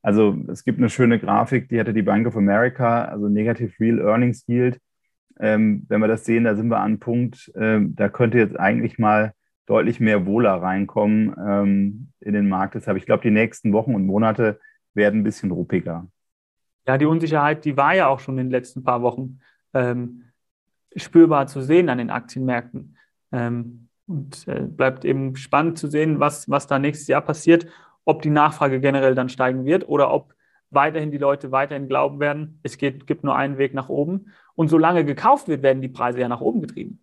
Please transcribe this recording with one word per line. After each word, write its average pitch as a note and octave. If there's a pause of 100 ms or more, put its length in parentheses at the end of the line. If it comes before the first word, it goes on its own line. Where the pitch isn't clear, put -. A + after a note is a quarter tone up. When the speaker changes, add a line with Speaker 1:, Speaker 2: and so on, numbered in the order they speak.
Speaker 1:
Also G#2 (120)
es -
gibt A#2+
eine A#2+
schöne A#2
Grafik, A2
die A#2
hatte G#2+
die G#2+
Bank G#2
of A2+
America, A#2
also G#2
Negative A2
Real A2+
Earnings A2+
Yield. B2 (640)
Ähm, G#2+
wenn A2
wir G#2+
das A2
sehen, A#2
da A2
sind A2
wir A2+
an G2
einem G#2+
Punkt, A#2+
ähm, G#2+
da G2+
könnte A#2+
jetzt G#2+
eigentlich A2+
mal G#2+ (340)
deutlich A2
mehr G#2
Wohler G2
reinkommen, G#2 (100)
ähm, G2+ (120)
in G#2
den G2+
Markt. G2
Deshalb, G#2
ich -
glaube, A2
die A2+
nächsten A2
Wochen A2
und F#2+
Monate G#2+ (340)
werden G#2
ein G2+
bisschen G2+
ruppiger. F2 (800)
Speaker 2:
Ja, C3
die D3
Unsicherheit, D#3
die C#3+
war D3
ja F3+
auch C3+
schon C3
in B2+
den B2+
letzten B2+
paar B2
Wochen, C3 (340)
ähm, B2 (720)
spürbar D#3+
zu C#3+
sehen D#3+
an B2
den A#2
Aktienmärkten. B2 (360)
Ähm, A#2+ (180)
und, D3
äh, B2
bleibt C3+
eben C3+
spannend D#3+
zu D3+
sehen, D3+
was, D3
was C#3+
da C3+
nächstes D3
Jahr C#3+
passiert, E3 (400)
ob D#3
die D3+
Nachfrage D3
generell C3+
dann B2+
steigen C3
wird F#3
oder C#3+
ob - (380)
weiterhin D3+
die C#3+
Leute C#3
weiterhin C#3
glauben C#3
werden, D3
es -
geht, C#3
gibt -
nur C3+
einen C#3
Weg C3+
nach C3
oben. E3+ (280)
Und D#3+
solange E3
gekauft G#3+
wird, C#3
werden C3+
die B2+
Preise B2
ja A#2+
nach A#2+
oben A#3
getrieben. -